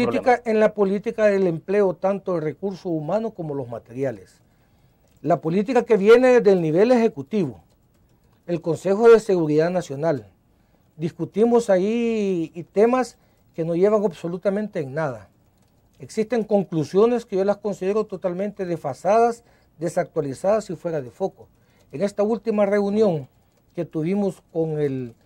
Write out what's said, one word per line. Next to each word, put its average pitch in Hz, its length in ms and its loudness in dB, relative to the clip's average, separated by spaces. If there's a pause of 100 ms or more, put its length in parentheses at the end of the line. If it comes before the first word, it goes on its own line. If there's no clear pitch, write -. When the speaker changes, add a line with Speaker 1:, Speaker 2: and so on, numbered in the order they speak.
Speaker 1:
política, 233 160 -2 (140)
Speaker 2:
problema? 233 160 -4
Speaker 1:
en 220 80 2
la 214 140 2
política 208 520 -2
del 196 220 2
empleo, 185 460 0
tanto 190 420 -4
el 160 60 -4
recurso 180 480 -8
humano 175 420 -4
como 160 220 -10
los 135 140 -8
materiales. 117 760 -10 (800)
La 151 200 0
política 214 420 0
que 226 140 2
viene 240 440 6
del 190 200 4
nivel 170 300 4
ejecutivo, 202 720 0 (840)
el 175 160 -6
Consejo 196 480 2
de 220 100 10
Seguridad 160 500 2
Nacional, 151 580 -4 (680)
discutimos 196 760 0
ahí 202 840 0
y 170 100 -12
temas 240 540 0 (360)
que 165 120 -6
no 170 100 -4
llevan 208 300 2
absolutamente 190 720 -6
en 131 140 -8
nada. 131 360 -6 (720)
Existen 214 440 -4
conclusiones 208 840 0
que 202 100 -8
yo 190 80 0
las 202 140 0
considero 202 480 -4
totalmente 190 600 -8
desfasadas, 180 800 -2 (360)
desactualizadas 170 920 -4
y 180 60 -10
fuera 160 260 -6
de 123 80 -12
foco. - 380 -8 (440)
En 143 120 -8
esta 202 200 -2
última 208 420 0
reunión 202 640 0 (460)
que 170 120 -6
tuvimos 185 580 -4 (100)
con 160 260 -2
el 131 360 -4 (100)